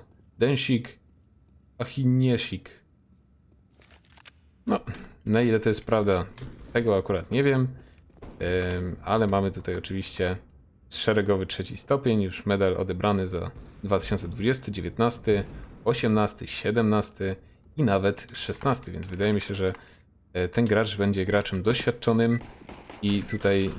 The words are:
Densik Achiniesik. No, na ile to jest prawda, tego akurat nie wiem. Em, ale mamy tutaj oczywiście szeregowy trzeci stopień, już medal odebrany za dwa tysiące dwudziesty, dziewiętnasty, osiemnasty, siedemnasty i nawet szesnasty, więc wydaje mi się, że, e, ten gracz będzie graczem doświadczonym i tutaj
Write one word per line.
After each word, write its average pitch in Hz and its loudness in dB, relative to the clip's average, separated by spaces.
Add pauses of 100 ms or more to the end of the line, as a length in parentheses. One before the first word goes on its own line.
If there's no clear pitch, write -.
(380)
Densik 127 0 (800)
Achiniesik. 127 0 (2000)
No, - 0 (460)
na 107 2
ile 113 4
to 113 0
jest - -2
prawda, 101 2 (480)
tego 117 2
akurat 92 -2
nie 123 2
wiem. 131 2 (720)
Em, 90 -2
ale 107 2
mamy 98 2
tutaj 90 -6
oczywiście 95 -4 (520)
szeregowy 101 2
trzeci - -8
stopień, 127 0
już 92 -4
medal 98 2
odebrany 95 0
za 90 -6 (320)
dwa 98 2
tysiące - -2
dwudziesty, 110 -2
dziewiętnasty, 101 0 (400)
osiemnasty, 110 0
siedemnasty 104 0 (420)
i 156 2
nawet 98 2
szesnasty, 123 -4
więc 85 -8
wydaje 98 0
mi 101 2
się, 101 -6
że, 95 0 (600)
e, 90 0
ten 117 2
gracz 107 2
będzie 98 2
graczem 101 0
doświadczonym 117 2 (600)
i 101 2
tutaj 98 2